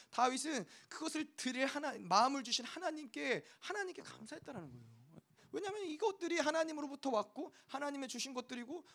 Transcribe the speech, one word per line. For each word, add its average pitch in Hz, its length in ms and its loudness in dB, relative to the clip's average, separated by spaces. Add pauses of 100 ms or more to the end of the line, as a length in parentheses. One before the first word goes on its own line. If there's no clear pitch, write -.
(100)
다윗은 254 540 4 (240)
그것을 311 480 -4
드릴 254 300 2
하나-, 285 320 0
마음을 214 460 6
주신 233 200 0
하나님께, 294 800 -2 (160)
하나님께 370 420 -4
감사했다라는 220 680 -12
거예요. 113 260 -18 (560)
왜냐하면 392 340 -2
이것들이 339 520 0
하나님으로부터 302 680 2
왔고 254 420 0 (180)
하나님의 277 400 -4
주신 254 260 -4
것들이고 247 500 -6 (100)